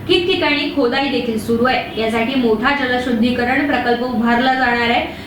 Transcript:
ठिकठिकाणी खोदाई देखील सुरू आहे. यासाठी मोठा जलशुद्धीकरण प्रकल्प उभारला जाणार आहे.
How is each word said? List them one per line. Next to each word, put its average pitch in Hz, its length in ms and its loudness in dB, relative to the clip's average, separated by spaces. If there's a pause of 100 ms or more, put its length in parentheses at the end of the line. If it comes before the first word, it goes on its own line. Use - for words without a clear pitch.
ठिकठिकाणी 311 680 0
खोदाई 269 320 0
देखील 226 300 -2
सुरू 233 260 0
आहे. - 360 0
यासाठी 226 340 0
मोठा 254 520 2
जलशुद्धीकरण 247 800 0
प्रकल्प 240 360 0
उभारला 240 520 0
जाणार 240 360 0
आहे. 269 160 0 (200)